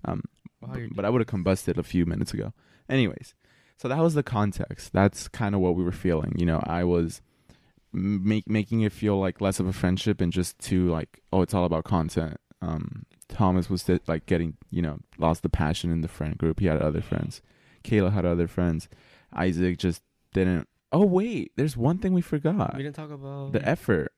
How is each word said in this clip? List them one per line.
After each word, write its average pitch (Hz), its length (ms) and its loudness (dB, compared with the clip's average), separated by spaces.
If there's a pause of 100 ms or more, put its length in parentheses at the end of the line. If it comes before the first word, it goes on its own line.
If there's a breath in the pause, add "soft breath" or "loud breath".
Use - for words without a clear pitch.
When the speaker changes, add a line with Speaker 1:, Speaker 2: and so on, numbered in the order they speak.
Speaker 1:
Um, - 180 -4 (380)
Speaker 2:
Wow, 123 120 -12
Speaker 1:
b-, 127 60 -8
Speaker 2:
you're 117 160 -10
Speaker 1:
but 98 100 -4
I 104 40 2
would 123 120 4
have 110 60 0
combusted 92 500 0
a 82 60 -2
few 87 220 2
minutes 85 280 -2
ago. - 200 -6 (360 soft breath)
Anyways, - 460 0 (420 soft breath)
so - 120 -8
that 139 100 0
was 165 160 4
the 143 80 2
context. - 720 -2
That's 98 340 2
kinda 101 320 -2
what 90 160 4
we 90 80 0
were 87 80 0
feeling. 85 460 0
You 87 80 2
know, 80 200 2
I 87 200 -2
was 85 360 2 (720 soft breath)
m-, 95 320 0
make-, 104 240 2
making 110 320 0
it 104 120 2
feel 101 260 2
like 95 220 -2
less 95 180 0
of 90 80 2
a 95 60 -2
friendship 95 480 2
and 85 100 2
just 90 280 -2
too, 92 300 2
like, 82 320 -4 (120)
oh, 92 80 4
it's 90 120 0
all 90 120 2
about 80 180 0
content. 80 540 -2 (240)
Um, 80 440 -8 (220)
Thomas 92 420 2
was 92 140 -2
th-, 90 240 2
like, 82 180 -2
getting, 82 300 0 (140)
you 87 120 -2
know, 76 180 -4 (180)
lost 82 260 2
the 76 60 0
passion 82 420 0
in 82 100 0
the 80 60 -4
friend 76 300 -6
group. 80 240 0
He 95 60 2
had 78 140 2
other 78 200 0
friends. - 400 -6 (420 soft breath)
Kayla 101 300 2
had 95 120 0
other 85 220 2
friends. 85 400 -2 (460 soft breath)
Isaac 90 440 0
just 87 240 -2 (320)
didn't. 92 360 2 (240)
Oh 190 120 6
wait, 190 520 0
there's 139 180 -2
one 139 220 0
thing 185 160 0
we 180 80 4
forgot. 160 560 -2
Speaker 2:
We 139 60 -8
didn't 147 120 -10
talk 151 160 -14
about 139 400 -10
Speaker 1:
The - 160 0
effort. 104 500 0